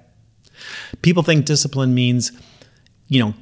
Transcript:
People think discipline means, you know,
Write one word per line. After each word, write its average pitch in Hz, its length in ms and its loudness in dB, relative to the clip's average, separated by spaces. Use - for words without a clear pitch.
People 175 220 2
think 156 220 2
discipline 135 480 0
means, 123 360 0
you 135 100 2
know, 107 240 0